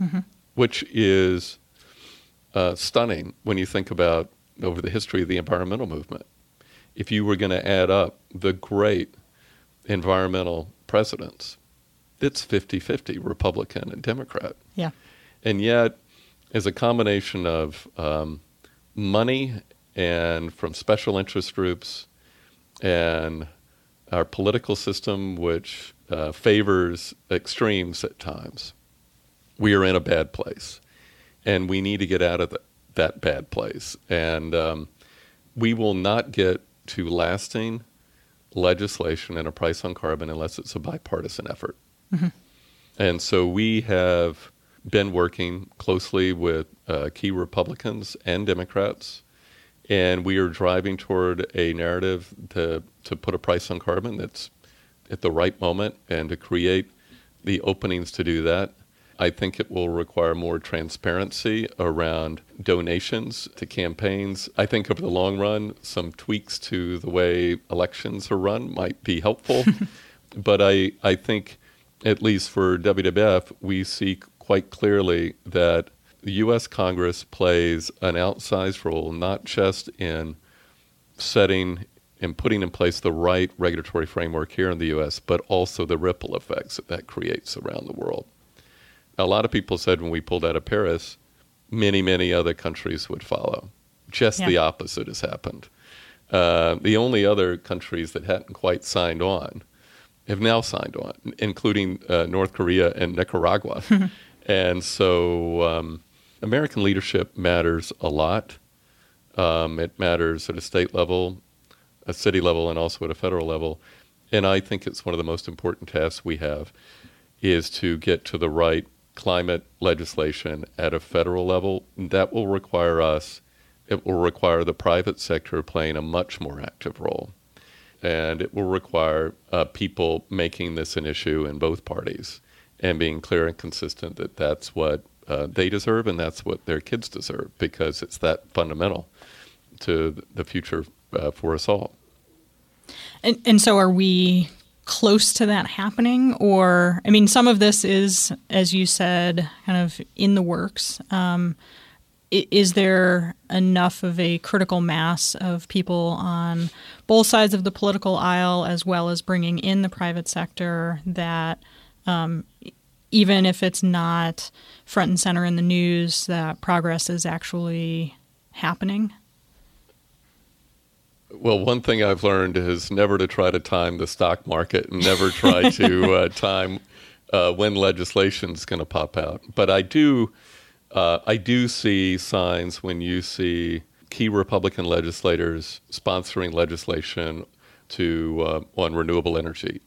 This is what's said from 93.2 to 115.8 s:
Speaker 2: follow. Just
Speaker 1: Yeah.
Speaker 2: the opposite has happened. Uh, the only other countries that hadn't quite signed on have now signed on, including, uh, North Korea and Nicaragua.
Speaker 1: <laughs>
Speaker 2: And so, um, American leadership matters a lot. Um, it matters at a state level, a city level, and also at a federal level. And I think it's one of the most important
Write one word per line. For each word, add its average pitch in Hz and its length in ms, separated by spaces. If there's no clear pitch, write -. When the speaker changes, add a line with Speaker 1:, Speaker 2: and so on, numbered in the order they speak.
Speaker 2:
follow. - 480
Just 113 300
Speaker 1:
Yeah. 180 80
Speaker 2:
the 87 100
opposite - 480
has - 160
happened. - 460
Uh, 85 500
the 107 160
only 117 280
other 98 320
countries 85 560
that 76 120
hadn't 92 280
quite 90 320
signed 85 380
on 90 400
have 101 120
now 113 200
signed - 360
on, - 180
including, 101 680
uh, 85 180
North 95 260
Korea 90 400
and 87 240
Nicaragua. 90 720
Speaker 1:
<laughs> 190 220
Speaker 2:
And 92 360
so, 87 800
um, 82 400
American 110 440
leadership 95 520
matters 85 640
a - 80
lot. 78 500
Um, 82 440
it 85 180
matters 85 500
at 85 80
a 85 40
state - 340
level, 90 480
a 85 80
city 95 260
level, 85 300
and 80 80
also 82 260
at 78 60
a 78 60
federal 90 300
level. 80 340
And 101 160
I 95 140
think 98 260
it's - 180
one 87 100
of 82 40
the 82 60
most 82 240
important 87 400